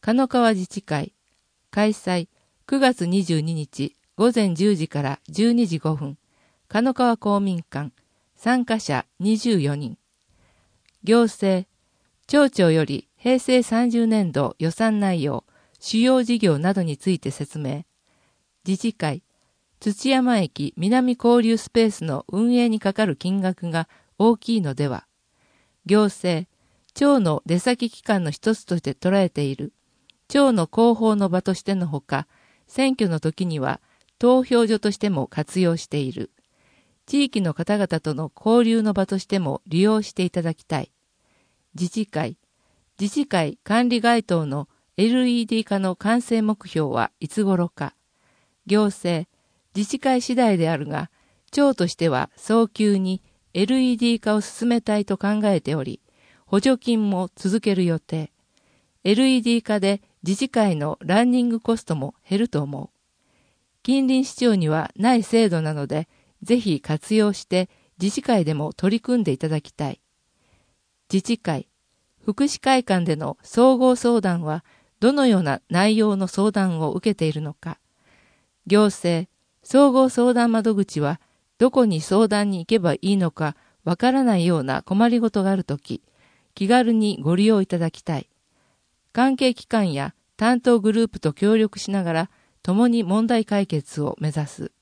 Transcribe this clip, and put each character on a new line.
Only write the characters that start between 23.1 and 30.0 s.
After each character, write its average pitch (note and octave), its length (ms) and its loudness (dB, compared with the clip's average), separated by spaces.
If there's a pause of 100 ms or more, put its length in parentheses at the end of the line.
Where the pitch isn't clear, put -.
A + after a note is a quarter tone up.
金 F#3+ 240 -4
額 F#3 300 -4
が D#3+ 180 -4 (300)
大 A3 180 4
き A3+ 220 -4
い - 20 0
の C#3+ 140 -4
で C#3+ 140 -2
は。 - 180 -8 (800)
行 G#3 200 2
政、 F3+ 440 -4 (460)
町 C#4 260 4
の E3 240 0
出 E3+ 140 0
先 A#3+ 320 -2
機 - 120 -20
関 F#3+ 220 0
の D3+ 60 -4
一 G#3+ 240 -2
つ - 100 -12
と F3+ 120 -4
し E3 40 -4
て C#3 140 -6
捉 F#3 240 -2
え F#3 120 2
て D3 140 -4
い C3+ 100 -4
る。 C#3+ 180 -10 (560)